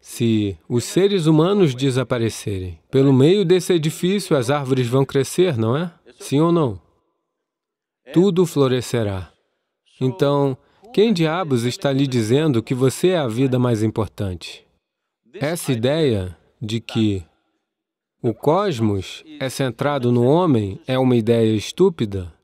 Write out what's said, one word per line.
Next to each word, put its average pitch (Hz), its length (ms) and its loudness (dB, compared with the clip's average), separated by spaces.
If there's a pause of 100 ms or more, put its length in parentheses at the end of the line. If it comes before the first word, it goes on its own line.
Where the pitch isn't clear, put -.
Se 107 560 -2 (120)
os 120 160 -2
seres 190 420 0
humanos 160 480 4
desaparecerem, 117 1040 -4 (100)
pelo 135 240 4
meio 165 320 4
desse 180 280 2
edifício 175 640 0
as 117 120 0
árvores 131 380 0
vão 131 180 2
crescer, 139 540 0
não 113 180 0
é? 170 160 -4 (280)
Sim 139 200 -2
ou 170 120 4
não? 131 280 0 (1300)
Tudo 180 340 4
florescerá. 117 840 -2 (680)
Então, 139 560 0 (380)
quem 226 180 2
diabos 160 520 0
está 123 280 -2
lhe 135 140 0
dizendo 127 560 2
que 135 120 -4
você 131 340 0
é 185 100 0
a 143 80 -2
vida 123 320 0
mais 120 240 0
importante? 101 840 -6 (680)
Essa 156 380 -4
ideia 117 640 -2 (260)
de 113 180 -6
que 104 440 -2 (1000)
o 117 100 -2
cosmos 120 920 -2 (160)
é 135 80 -6
centrado 127 640 -2
no 120 120 2
homem 127 640 2
é 131 100 -2
uma 127 200 2
ideia 113 380 2
estúpida. 101 800 -2 (100)